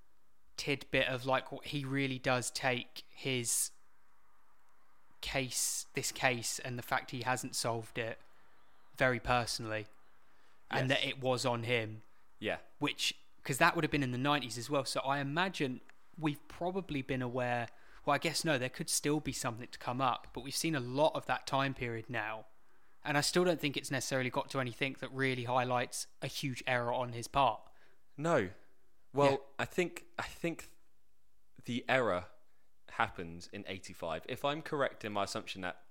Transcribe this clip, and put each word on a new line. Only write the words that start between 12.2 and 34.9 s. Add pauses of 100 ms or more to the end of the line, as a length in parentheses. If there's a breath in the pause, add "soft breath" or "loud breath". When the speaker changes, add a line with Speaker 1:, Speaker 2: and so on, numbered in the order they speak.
Speaker 2:
Yeah. (200)
Speaker 1:
Which, (280)
'cause
that
would
have
been
in
the
nineties
as
well,
so
I
imagine (380)
we've
probably
been
aware, (360 loud breath)
well,
I
guess
no,
there
could
still
be
something
to
come
up,
but
we've
seen
a
lot
of
that
time
period
now. (580 soft breath)
And
I
still
don't
think
it's
necessarily
got
to
anything
that
really
highlights (140)
a
huge
error
on
his
part. (560 soft breath)
Speaker 2:
No. (640)
Well,
Speaker 1:
Yeah. (220)
Speaker 2:
I
think, (140)
I
think (920)
the
error (640)
happens
in
eighty-five.
If
I'm
correct